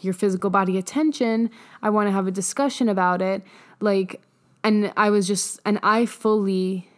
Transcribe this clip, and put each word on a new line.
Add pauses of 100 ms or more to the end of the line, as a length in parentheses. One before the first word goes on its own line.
your
physical
body
attention. (320)
I
wanna
have
a
discussion
about
it." (380)
Like, (440)
and
I
was
just,
and
I
fully